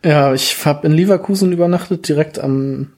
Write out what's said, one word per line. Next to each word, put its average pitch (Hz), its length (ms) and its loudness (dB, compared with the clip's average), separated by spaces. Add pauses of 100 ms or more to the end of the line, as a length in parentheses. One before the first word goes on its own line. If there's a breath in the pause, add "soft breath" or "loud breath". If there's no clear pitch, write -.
Ja, 143 300 4
ich - 320 -4
hab 147 180 0
in 156 80 2
Leverkusen 190 600 2
übernachtet, 175 540 -2
direkt 151 320 -2
am, 135 580 -4